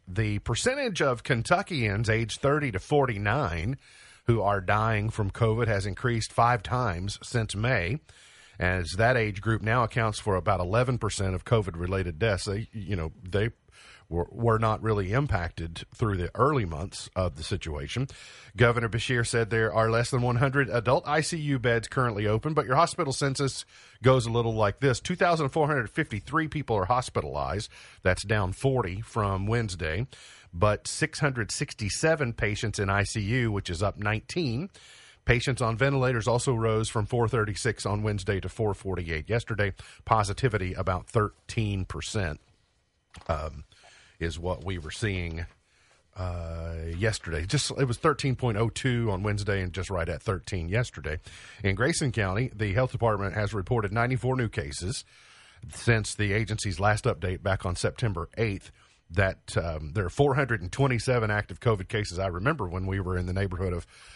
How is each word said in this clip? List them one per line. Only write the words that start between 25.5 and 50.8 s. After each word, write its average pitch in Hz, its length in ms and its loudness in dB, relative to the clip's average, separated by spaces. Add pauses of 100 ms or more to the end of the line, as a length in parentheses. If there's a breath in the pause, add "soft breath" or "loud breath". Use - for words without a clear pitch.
hundred 135 220 0
fifty-three 156 580 -2
people 139 280 -2
are 92 100 2
hospitalized. 82 840 -2 (340 loud breath)
That's 90 200 2
down 101 300 0
forty 113 480 0
from 98 460 -2
Wednesday, 98 580 -2 (480 loud breath)
but 101 340 2
six - 320 -4
hundred 127 300 0
sixty-seven 147 840 0
patients 104 440 -2
in 98 120 0
I 101 140 4
C 107 180 -2
U, 113 300 0
which 101 180 -2
is 87 120 -4
up 101 160 0
nineteen. 117 720 -2 (560 loud breath)
Patients 123 360 2
on 113 160 0
ventilators 131 500 2
also 120 260 2
rose 113 360 0
from 107 180 -2
four 120 200 2
thirty-six 107 580 -2
on 104 180 0
Wednesday 101 380 -2
to 90 80 -6
four 104 260 -2
forty-eight 82 540 -4
yesterday. 101 440 0 (320 loud breath)
Positivity 104 680 2
about 90 340 -2
thirteen 101 800 -2
percent, 82 560 -6 (840)
um, 73 360 -4 (560 loud breath)
is 82 180 -4
what 87 260 -4
we 92 140 -4
were 76 140 -10
seeing, 90 540 -4 (720 soft breath)
uh, 82 600 -6 (220)
yesterday. 87 480 -2
Just, 135 260 0
it 135 140 0
was 120 120 0
thirteen 143 380 2
point 117 220 0
oh 113 120 2
two 120 420 0
on 95 120 -2
Wednesday 101 380 0
and 87 120 -4
just 92 160 -6
right 85 180 -2
at 82 140 -4
thirteen 90 480 -4
yesterday. 90 500 -4 (440 loud breath)